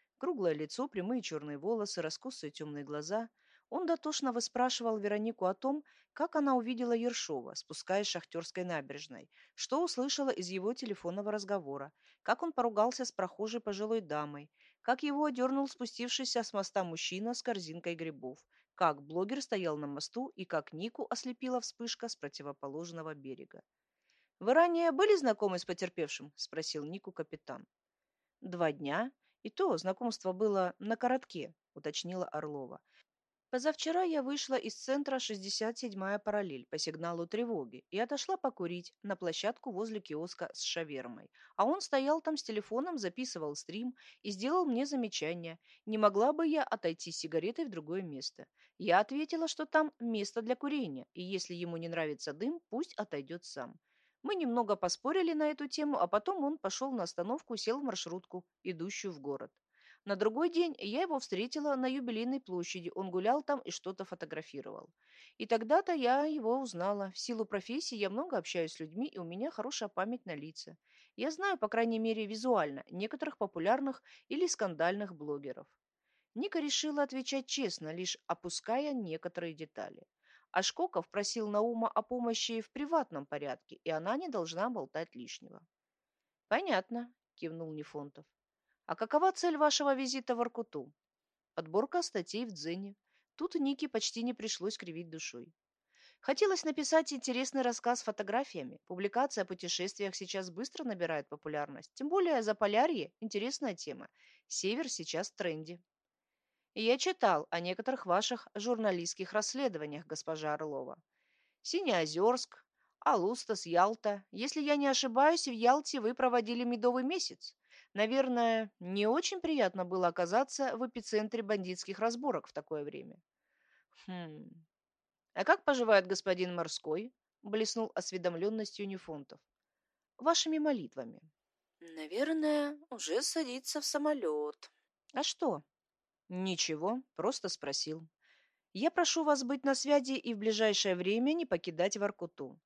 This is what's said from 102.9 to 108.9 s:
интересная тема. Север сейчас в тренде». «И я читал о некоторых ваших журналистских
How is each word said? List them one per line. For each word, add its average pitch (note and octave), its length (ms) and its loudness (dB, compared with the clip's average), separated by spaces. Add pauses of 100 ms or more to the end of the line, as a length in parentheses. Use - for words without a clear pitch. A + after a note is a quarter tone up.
интересная A3 560 -2
тема. C3 340 -10 (380)
Север B3 420 -2
сейчас E3+ 420 -4
в - 40 -20
тренде». E3 440 -4 (960)
«И G#3+ 100 0
я A#3 140 6
читал G#3+ 520 4
о E3+ 100 0
некоторых G#3+ 460 -2
ваших G#3 500 2
журналистских G#3 800 0